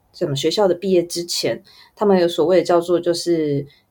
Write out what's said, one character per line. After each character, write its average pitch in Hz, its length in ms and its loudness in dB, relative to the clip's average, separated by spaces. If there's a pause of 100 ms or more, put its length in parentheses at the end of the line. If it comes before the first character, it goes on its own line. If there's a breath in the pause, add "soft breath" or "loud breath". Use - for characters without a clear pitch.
(120)
什 180 160 -6
么 139 80 -4
学 156 120 -2
校 180 200 2
的 175 60 2
毕 190 160 -4
业 175 120 4
之 170 220 -8
前， 120 360 -6 (360 soft breath)
他 214 100 -2
们 190 140 4
有 170 80 2
所 170 180 0
谓 185 120 4
的 170 40 2
叫 175 180 2
做 170 200 0
就 170 120 -2
是 156 540 -2 (240 soft breath)